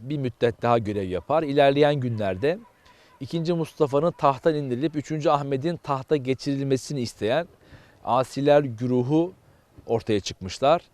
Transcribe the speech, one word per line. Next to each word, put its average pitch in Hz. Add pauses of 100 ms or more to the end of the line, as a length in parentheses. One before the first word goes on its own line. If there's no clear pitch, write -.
bir 139
müddet 120
daha 120
görev 101
yapar. 113
İlerleyen 143
günlerde 120 (640)
ikinci 165
Mustafa'nın 156
tahttan 147
indirilip 147
üçüncü 156
Ahmet'in 143
tahta 139
geçirilmesini 135
isteyen 120 (580)
asiler 139
güruhu 127 (540)
ortaya 110
çıkmışlar 135 (120)